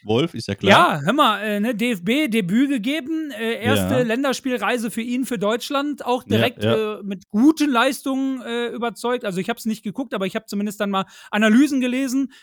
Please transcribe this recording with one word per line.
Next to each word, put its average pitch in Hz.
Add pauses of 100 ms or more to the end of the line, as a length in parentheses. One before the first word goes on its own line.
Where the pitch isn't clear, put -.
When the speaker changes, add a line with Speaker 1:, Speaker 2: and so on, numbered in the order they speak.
Speaker 1:
Wolf, 120
ist -
ja 98
klar. - (240)
Speaker 2:
Ja, 143
hör 196
mal, 262
äh, 214
ne, 226
D 233
F 175
B 262
Debüt 220
gegeben, 285
äh, 226
erste 196
Speaker 1:
Ja. 254
Speaker 2:
Länderspielreise 240
für 226
ihn, 247
für 240
Deutschland, 254
auch 240
Speaker 1:
Ja, 196
Speaker 2:
direkt, 233
Speaker 1:
ja. 220
Speaker 2:
äh, -
mit 196
guten 294
Leistungen, 269
äh, 233
überzeugt. 240
Also 190
ich 190
hab's 233
nicht 220
geguckt, 233
aber 196
ich 185
hab -
zumindest 202
dann 202
mal 196 (260)
Analysen 240
gelesen. 262 (120)